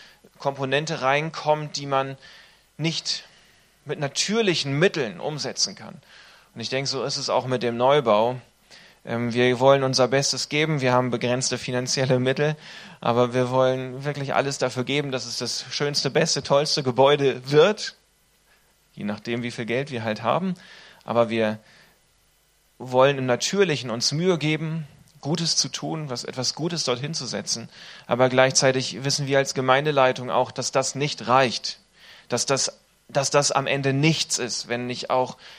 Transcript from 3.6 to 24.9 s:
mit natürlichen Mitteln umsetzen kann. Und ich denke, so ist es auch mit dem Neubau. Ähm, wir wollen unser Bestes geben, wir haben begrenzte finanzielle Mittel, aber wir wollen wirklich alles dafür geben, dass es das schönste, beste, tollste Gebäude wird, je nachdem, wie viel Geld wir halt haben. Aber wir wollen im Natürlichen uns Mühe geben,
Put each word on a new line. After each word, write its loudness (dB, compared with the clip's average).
mit -8
natürlichen 0
Mitteln 0
umsetzen -4
kann. -18
Und -14
ich -6
denke, -2
so -4
ist -4
es -4
auch 2
mit -2
dem 0
Neubau. 4
Ähm, -2
wir 4
wollen 6
unser 2
Bestes -2
geben, 0
wir 2
haben 2
begrenzte -2
finanzielle 0
Mittel, 0
aber 2
wir 0
wollen 0
wirklich -6
alles -6
dafür -4
geben, -4
dass -6
es -12
das -8
schönste, -4
beste, 0
tollste 2
Gebäude 4
wird, 4
je -8
nachdem, -4
wie -6
viel -6
Geld -2
wir -6
halt -4
haben. 0
Aber 2
wir 0
wollen 4
im -2
Natürlichen 0
uns -2
Mühe 2
geben, -2